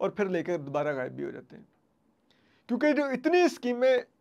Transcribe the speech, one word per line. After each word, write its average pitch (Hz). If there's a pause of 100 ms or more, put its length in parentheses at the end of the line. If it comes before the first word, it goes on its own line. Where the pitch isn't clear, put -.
और 196
फिर 196
लेकर 175
दोबारा 147
गायब 131
भी 135
हो 139
जाते -
हैं, - (1000)
क्योंकि 285
जो 277
इतनी 311
स्कीमें 247 (180)